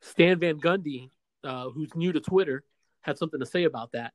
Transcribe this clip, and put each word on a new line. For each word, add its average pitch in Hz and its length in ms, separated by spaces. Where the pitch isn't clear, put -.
Stan 180 380
Van 160 220
Gundy, 147 500
uh, 131 280
who's 151 260
new 170 160
to 156 80
Twitter, 170 420
had 147 180
something 156 220
to 127 60
say 180 180
about 127 260
that. 117 240